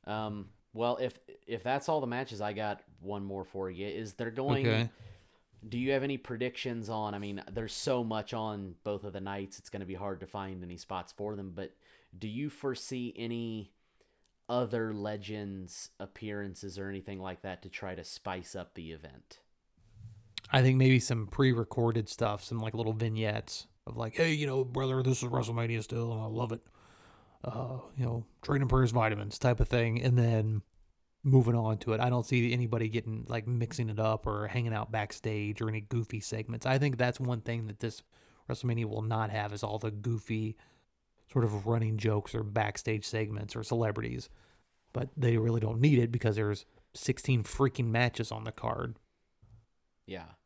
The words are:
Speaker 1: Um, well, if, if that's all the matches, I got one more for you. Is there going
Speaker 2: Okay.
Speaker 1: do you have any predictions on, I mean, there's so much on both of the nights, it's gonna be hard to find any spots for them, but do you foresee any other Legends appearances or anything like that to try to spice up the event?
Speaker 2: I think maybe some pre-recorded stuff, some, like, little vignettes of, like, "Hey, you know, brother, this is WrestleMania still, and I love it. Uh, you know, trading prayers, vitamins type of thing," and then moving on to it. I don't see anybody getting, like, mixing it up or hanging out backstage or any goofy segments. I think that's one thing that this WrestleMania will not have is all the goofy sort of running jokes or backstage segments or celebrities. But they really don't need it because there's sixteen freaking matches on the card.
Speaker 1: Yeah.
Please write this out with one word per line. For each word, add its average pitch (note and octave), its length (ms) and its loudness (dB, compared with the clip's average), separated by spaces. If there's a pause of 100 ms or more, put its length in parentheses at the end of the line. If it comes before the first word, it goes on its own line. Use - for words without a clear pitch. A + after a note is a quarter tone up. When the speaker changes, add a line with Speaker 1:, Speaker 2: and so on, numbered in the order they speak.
Speaker 1:
Um, G#2 420 -4 (240)
well, A#2+ 240 0
if, B2+ 220 -4 (280)
if A2 160 -6
that's C3+ 260 0
all D#3 120 2
the C3 60 -2
matches, A#2+ 340 -4
I G#2 120 -2
got G#2 300 -4 (180)
one G2+ 240 -6
more G2 200 -6
for F#2+ 260 -6
you. F#2 160 -8
Is G#2 280 -8
there A#2 160 -6
going C3+ 360 0
Speaker 2:
Okay. A2+ 240 2 (800)
Speaker 1:
do A#2+ 100 -6
you C3 140 0
have C3+ 100 2
any C#3 160 -2
predictions A#2+ 720 -4
on, G#2+ 240 -2
I G2+ 40 -6
mean, G2+ 240 -6 (100)
there's A2+ 200 -4
so B2+ 300 0
much A2 320 -4
on G#2 400 -4 (100)
both G#2 200 -4
of G2 80 -8
the G2 80 -8
nights, G2 380 -8
it's - 120 -20
gonna G2 160 -8
be F#2 80 -8
hard F#2+ 260 -6
to F#2 60 -10
find F#2+ 380 -8
any F2 120 -10
spots F2+ 360 -8
for G#2 240 -6
them, F#2+ 180 -8
but F#2+ 180 -8 (460)
do G#2+ 100 -8
you C3+ 220 -4
foresee B2+ 680 -6
any A#2 560 -6 (760)
other A#2 440 0
Legends G2+ 1000 -6 (100)
appearances G2+ 760 -8
or G2 120 -4
anything G2 300 -8
like F#2 220 -8
that F#2 200 -8
to F#2+ 80 -14
try F#2 240 -8
to E2 100 -10
spice F#2 520 -8
up F2+ 180 -10
the D#2+ 180 -10
event? D2+ 460 -18 (1120)
Speaker 2:
I C3 120 6
think C3 140 8
maybe C3 240 8
some A2+ 260 -2
pre-recorded A#2 840 2
stuff, G#2 360 -2
some, A#2 140 -6
like, A2 160 -4
little A2 180 0
vignettes A2 760 -2 (200)
of, A2+ 100 -10
like, A2+ 200 -6
"Hey, E3 160 4
you D3 140 0
know, C3+ 180 2
brother, C3 380 0
this B2+ 200 2
is B2 60 -2
WrestleMania A#2 540 0
still, A#2 300 -4
and A2 80 -2
I A2 60 -4
love A2+ 260 -2
it. - 80 -6 (840)
Uh, B2+ 340 -6 (180)
you C3 80 0
know, A#2 220 0 (160)
trading C#3 260 2
prayers, C3 220 8
vitamins A2 480 2
type A#2+ 220 6
of - 80 8
thing," A#2 340 4
and B2 160 6
then A2 420 4 (640)
moving B2+ 320 8
on A2 240 4
to A#2 160 0
it. A2 60 2
I B2 100 4
don't B2 160 2
see A#2+ 260 4
anybody A#2 380 2
getting, A2+ 380 -2
like, A2+ 180 -4
mixing A#2 420 0
it G#2+ 100 -2
up A2 280 2
or G#2 220 0
hanging A#2 260 0
out A2 180 -2
backstage G#2+ 720 -2
or A2 80 0
any A2 100 -2
goofy A2 400 -2
segments. A2+ 460 -6
I C3 100 4
think C3+ 220 2
that's B2 220 2
one B2 200 0
thing A#2 280 -4
that G#2 100 -8
this - 240 -4 (480)
WrestleMania A#2 340 0
will G#2+ 180 -2
not A2 280 0
have G#2 240 -2
is G#2 80 -6
all G#2+ 160 -2
the A2 140 -2
goofy A2 640 -2 (760)
sort B2 140 4
of G#2 200 -2
running A2+ 300 2
jokes G#2 380 2
or A2 80 0
backstage G#2 640 0
segments G#2+ 500 -4
or A2 60 -4
celebrities. A#2 640 -2 (640)
But B2+ 240 -4
they A#2 220 4
really A2+ 220 4
don't A2+ 200 0
need C#3 180 8
it A#2 140 4
because A2 240 2
there's G#2 300 0 (260)
sixteen B2+ 520 0
freaking B2+ 420 2
matches A#2 440 2
on A2 140 -8
the A2+ 80 -6
card. A#2 440 -4 (1120)
Speaker 1:
Yeah. F2 200 -12 (180)